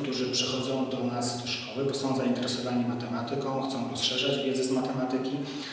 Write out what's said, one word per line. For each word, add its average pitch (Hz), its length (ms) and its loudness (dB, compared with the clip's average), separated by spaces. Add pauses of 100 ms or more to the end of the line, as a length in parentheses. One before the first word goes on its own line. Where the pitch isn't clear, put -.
którzy 127 300 0
przychodzą 127 580 0
do 120 140 -2
nas 120 380 0
do - 60 -4
szkoły, - 360 -2
bo 135 100 2
są 131 220 0
zainteresowani 123 680 2
matematyką, 123 840 -2
chcą 120 220 -2
rozszerzać 131 540 2
wiedzę 131 200 2
z 131 60 2
matematyki. 131 600 2 (420)